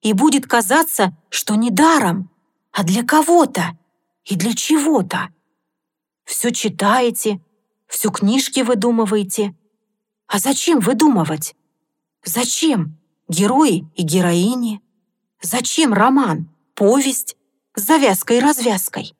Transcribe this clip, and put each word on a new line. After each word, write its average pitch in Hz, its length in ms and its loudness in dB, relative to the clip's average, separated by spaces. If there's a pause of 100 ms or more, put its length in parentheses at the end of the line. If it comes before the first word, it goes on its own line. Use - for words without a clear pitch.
И 214 120 0
будет 277 340 2
казаться, 240 680 0 (140)
что - 260 -4
не 226 160 0
даром, 202 580 2 (420)
а 202 120 -4
для 196 200 0
кого-то 302 760 2 (460)
и 196 120 -6
для 196 180 -2
чего-то. 285 760 -2 (960)
Все - 280 -4
читаете, 220 920 0 (460)
все - 220 -4
книжки 240 520 -2
выдумываете. 214 920 0 (720)
А 202 120 -4
зачем 269 400 0
выдумывать? 190 760 0 (680)
Зачем 226 760 -2 (300)
герои 208 680 2
и 190 80 -4
героини? 185 760 0 (600)
Зачем 240 520 -2
роман, 220 560 2 (240)
повесть 262 640 0 (380)
с 214 60 -8
завязкой 240 560 2
и 247 40 2
развязкой? 240 800 -2